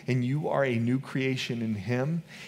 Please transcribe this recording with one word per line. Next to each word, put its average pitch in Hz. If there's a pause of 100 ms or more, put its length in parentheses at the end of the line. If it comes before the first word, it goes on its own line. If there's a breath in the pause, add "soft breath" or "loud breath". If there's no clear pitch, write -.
and 127
you 143
are 139
a 123
new 120
creation 131
in 110
him, 127 (260 loud breath)